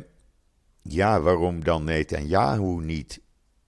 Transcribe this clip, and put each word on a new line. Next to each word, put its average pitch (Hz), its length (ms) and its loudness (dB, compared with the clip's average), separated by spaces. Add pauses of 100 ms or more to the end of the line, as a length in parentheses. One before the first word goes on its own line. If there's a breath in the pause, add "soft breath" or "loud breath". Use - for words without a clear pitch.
(800)
ja, 92 400 2
waarom 85 420 2
dan 80 200 0
Netanyahu 85 1000 0
niet? 80 380 -8 (460)